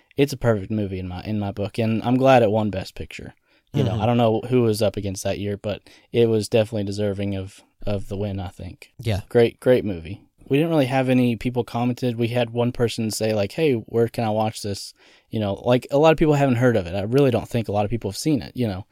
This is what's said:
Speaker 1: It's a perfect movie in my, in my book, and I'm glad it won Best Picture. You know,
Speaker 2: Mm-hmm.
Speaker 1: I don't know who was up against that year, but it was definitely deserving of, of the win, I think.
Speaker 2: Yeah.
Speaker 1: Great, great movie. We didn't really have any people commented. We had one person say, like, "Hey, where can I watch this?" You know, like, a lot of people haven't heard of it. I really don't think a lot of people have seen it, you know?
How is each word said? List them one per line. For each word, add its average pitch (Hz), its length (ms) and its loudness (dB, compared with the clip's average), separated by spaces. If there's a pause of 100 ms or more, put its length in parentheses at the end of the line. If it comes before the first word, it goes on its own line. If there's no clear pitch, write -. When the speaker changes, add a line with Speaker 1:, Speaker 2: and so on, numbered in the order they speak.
(160)
Speaker 1:
It's 139 160 0
a 131 40 -6
perfect 110 340 0
movie 101 280 -4
in 92 100 -8
my, 90 140 -10
in 107 160 -4
my 101 140 -4
book, 101 260 -6
and 110 240 0
I'm 123 140 2
glad 131 260 6
it 104 80 4
won 107 200 0
Best 92 240 -8
Picture. - 400 -14 (400)
You 139 100 2
know, 113 80 0
Speaker 2:
Mm-hmm. 110 100 -2
Speaker 1:
I 110 40 2
don't 120 100 2
know 113 320 2
who 127 140 4
was 110 200 2
up 101 140 0
against 98 280 -6
that 98 140 -2
year, 101 200 -4
but 101 240 -6 (280)
it 117 180 4
was 110 200 0
definitely 107 360 0
deserving 101 520 -2
of, 95 240 -10 (260)
of 101 220 -4
the 101 80 -8
win, 98 240 -4
I 90 80 -8
think. - 500 -16
Speaker 2:
Yeah. 110 300 -4
Speaker 1:
Great, 117 320 4
great 127 240 4
movie. 92 380 -8 (260)
We 135 80 2
didn't 165 140 2
really 147 160 2
have 131 240 0
any 123 260 2
people 123 280 -2
commented. 120 520 -2
We 117 120 0
had 120 220 -2
one 120 220 0
person 113 380 -2
say, 110 240 0
like, 101 180 -2
"Hey, 156 220 2
where 113 340 0
can 120 160 -4
I 110 60 0
watch 110 320 -2
this?" - 320 -8 (340)
You 110 120 -4
know, 101 120 0
like, 123 380 0
a 143 80 2
lot 160 140 6
of - 40 2
people 156 160 4
haven't 139 240 4
heard 120 220 4
of 87 80 -2
it. 85 80 -6
I 98 80 -2
really 131 280 2
don't 107 160 -2
think 117 220 -4
a 104 40 -4
lot 104 120 0
of 104 60 -4
people 110 200 -4
have 92 60 -10
seen 151 240 -2
it, - 160 -14
you 120 100 -2
know? 98 260 -6